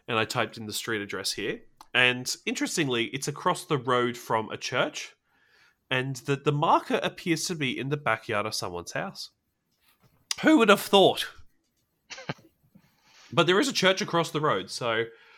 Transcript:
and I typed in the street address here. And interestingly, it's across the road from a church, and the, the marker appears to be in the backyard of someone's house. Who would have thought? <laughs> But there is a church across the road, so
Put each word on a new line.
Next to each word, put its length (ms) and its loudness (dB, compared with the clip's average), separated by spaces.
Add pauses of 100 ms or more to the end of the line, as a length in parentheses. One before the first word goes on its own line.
and 140 0
I 60 2
typed 320 -4
in 80 -10
the 80 -10
street 280 -4
address 300 -6
here. 300 -6 (320)
And 360 2 (160)
interestingly, 600 -2
it's 240 -6
across 340 -2
the 140 -2
road 400 0
from 320 -2
a 80 -8
church, 580 -4 (720)
and 280 -2
the, 180 -2
the 160 0
marker 500 2
appears 440 -2
to 100 -4
be 240 -2
in 80 -4
the 80 -2
backyard 500 0
of 80 -6
someone's 380 -6
house. 380 -8 (1120)
Who 160 6
would 120 6
have 120 6
thought? 460 4 (840)
<laughs> 80 -14 (1120)
But 160 2
there 140 4
is 80 0
a 40 -4
church 280 2
across 300 0
the 100 -4
road, 280 0
so 360 -2 (320)